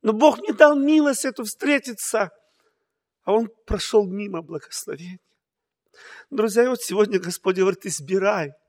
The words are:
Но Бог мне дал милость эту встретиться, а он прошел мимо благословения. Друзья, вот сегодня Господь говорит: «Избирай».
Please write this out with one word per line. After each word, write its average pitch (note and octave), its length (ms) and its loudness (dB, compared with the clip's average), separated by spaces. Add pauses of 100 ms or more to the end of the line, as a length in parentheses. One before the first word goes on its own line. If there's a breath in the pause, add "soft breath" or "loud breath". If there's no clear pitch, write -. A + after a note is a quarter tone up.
Но A3 100 0
Бог C4+ 280 4
мне G4+ 120 -4
дал D4 240 6
милость C#4+ 480 2
эту B3+ 200 -6
встретиться, A3+ 840 -2 (920)
а F#3+ 100 -2
он A3 160 2 (160)
прошел G#3 440 0
мимо F#3+ 340 -8
благословения. E3 760 -14 (1080 loud breath)
Друзья, A3+ 380 2
вот B3+ 140 -4
сегодня G#3 380 0
Господь F3+ 360 -4
говорит: F#3+ 300 -2
«Избирай». E3 680 -2 (140)